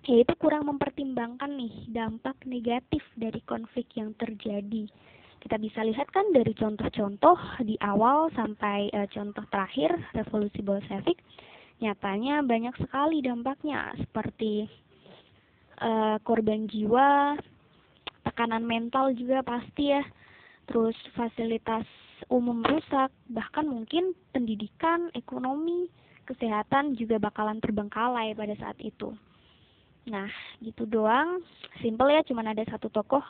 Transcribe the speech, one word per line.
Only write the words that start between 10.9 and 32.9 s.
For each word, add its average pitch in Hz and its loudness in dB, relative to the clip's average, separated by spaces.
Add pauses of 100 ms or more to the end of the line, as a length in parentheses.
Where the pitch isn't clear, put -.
nyatanya 226 0
banyak 233 0
sekali 302 0
dampaknya, 254 -4
seperti, 214 -4 (1120)
eh, 220 2
korban 220 2
jiwa, 277 4 (880)
tekanan 226 -2
mental 233 2
juga 247 0
pasti 254 -2
ya, 277 4 (680)
terus 226 2 (240)
fasilitas 226 -2 (440)
umum 240 2
rusak, 269 2 (180)
bahkan 233 -4
mungkin 302 -2 (160)
pendidikan, 262 0
ekonomi, 302 -4 (360)
kesehatan 247 0
juga 220 0
bakalan 214 -2
terbengkalai 220 -2
pada 208 -4
saat 214 -10
itu. 214 -8 (920)
Nah, 202 -6 (320)
gitu 226 -8
doang. 240 2 (400)
Simple 247 6
ya, 311 6
cuman 226 -2
ada 208 -2
satu 220 -8
tokoh 220 0